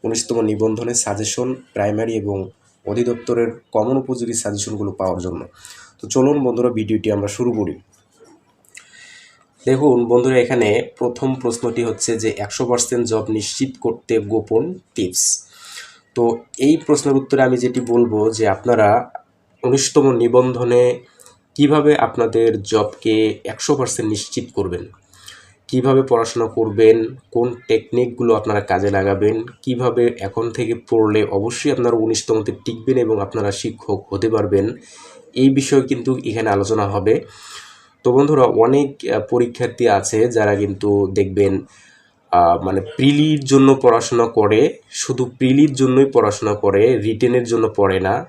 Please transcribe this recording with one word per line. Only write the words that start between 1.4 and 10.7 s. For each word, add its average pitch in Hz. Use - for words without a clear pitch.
প্রাইমারি 107
এবং 101
অধিদপ্তরের 117
কমন 113
উপযোগী 120
সাজেশনগুলো 104
পাওয়ার 92
জন্য। 87
তো -
চলুন 139
বন্ধুরা, 120
ভিডিওটি 107
আমরা 101
শুরু 120
করি। 95
দেখুন 131
বন্ধুরা, 123
এখানে 120